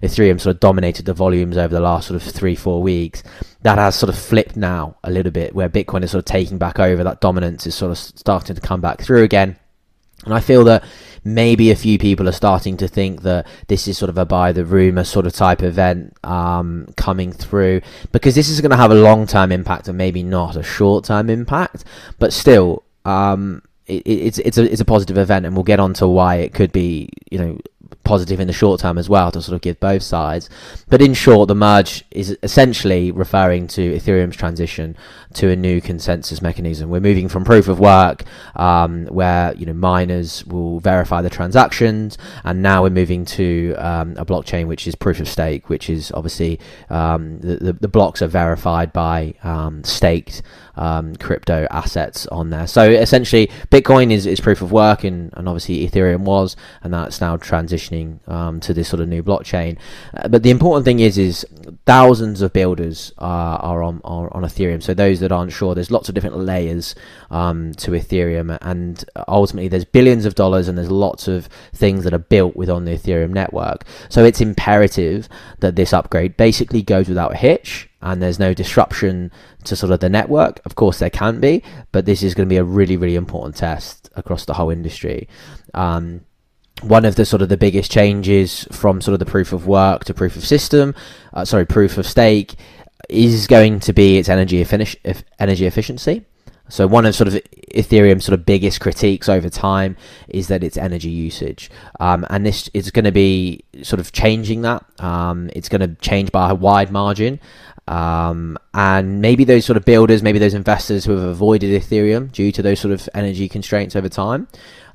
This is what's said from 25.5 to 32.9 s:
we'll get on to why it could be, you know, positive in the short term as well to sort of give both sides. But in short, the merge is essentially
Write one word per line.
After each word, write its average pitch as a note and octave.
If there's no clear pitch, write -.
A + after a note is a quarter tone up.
we'll F#2
get G2+
on F#2+
to F#2+
why F2+
it -
could F#2+
be, E2+
you F#2
know, E2+
positive F#2
in F#2
the F#2
short G2
term F2
as E2+
well F#2
to E2+
sort F2+
of F2
give E2+
both G2
sides. E2
But B2+
in C3+
short, G#2
the G2+
merge G#2
is G2
essentially G2+